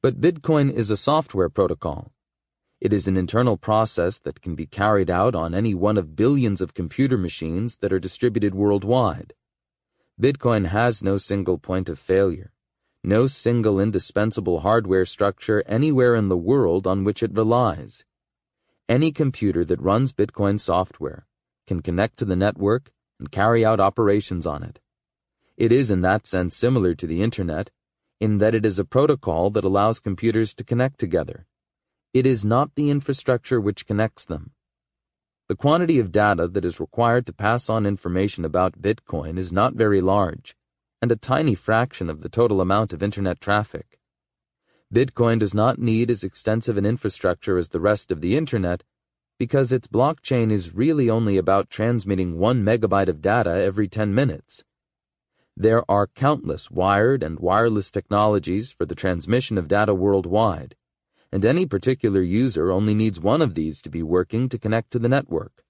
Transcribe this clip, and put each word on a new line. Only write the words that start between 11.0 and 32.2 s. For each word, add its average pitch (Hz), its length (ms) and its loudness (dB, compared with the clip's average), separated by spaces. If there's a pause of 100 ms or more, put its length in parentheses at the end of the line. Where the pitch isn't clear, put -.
no 98 140 0
single 92 420 -2
point 92 300 -4
of 76 100 -10
failure, 95 520 0 (520)
no 110 240 2
single 113 520 0
indispensable 101 840 -2
hardware 95 440 2
structure 101 600 -2
anywhere 127 480 2
in 107 120 0
the 92 100 2
world 95 500 0
on 95 160 0
which 104 180 -2
it 98 140 -4
relies. 110 680 0 (840)
Any 147 220 2
computer 107 540 0
that 90 140 -2
runs 117 320 0
Bitcoin 101 480 -2
software - 680 -4 (420)
can 87 140 -4
connect 90 360 -2
to 110 80 -4
the 92 100 -2
network 101 560 -2 (280)
and - 120 -14
carry 113 320 2
out 110 160 4
operations 101 680 0
on 73 180 -6
it. - 180 -18 (760)
It 113 160 2
is 123 200 2
in 90 100 2
that 95 240 0
sense 90 320 -4
similar 113 380 2
to 85 120 -10
the 82 140 -4
internet, 95 480 -4 (500)
in 107 200 0
that 110 160 4
it 107 100 0
is 98 140 0
a 98 40 -2
protocol 123 680 0
that 104 120 -2
allows 101 360 2
computers 107 560 -2
to - 80 -12
connect 127 360 -2
together. 82 460 -4 (680)
It 127 120 2